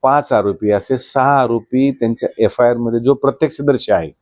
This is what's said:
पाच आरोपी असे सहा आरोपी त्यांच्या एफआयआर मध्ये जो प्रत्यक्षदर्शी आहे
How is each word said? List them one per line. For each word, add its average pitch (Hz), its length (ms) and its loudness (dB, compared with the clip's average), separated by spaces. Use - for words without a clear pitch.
पाच 139 300 0
आरोपी 104 380 0
असे 104 280 -2
सहा 135 440 0
आरोपी 123 480 0
त्यांच्या 117 380 -2
एफआयआर 120 380 2
मध्ये 117 240 -2
जो 127 140 2
प्रत्यक्षदर्शी 135 760 -2
आहे 82 180 0